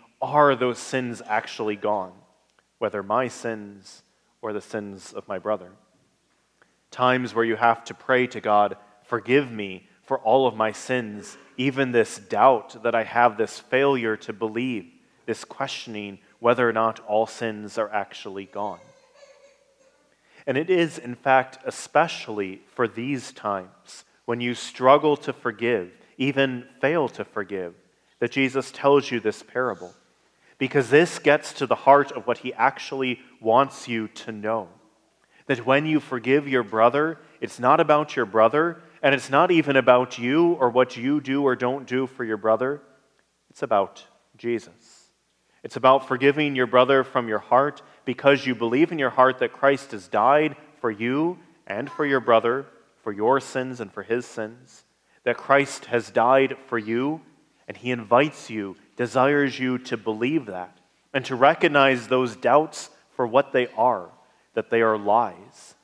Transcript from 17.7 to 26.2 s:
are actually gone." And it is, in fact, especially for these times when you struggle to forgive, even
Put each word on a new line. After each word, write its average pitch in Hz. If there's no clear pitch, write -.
are 107
actually 98
gone." 101
And 135
it 165
is, 170
in 120
fact, 131
especially -
for 123
these 117
times -
when 120
you 120
struggle 143
to -
forgive, 113
even 131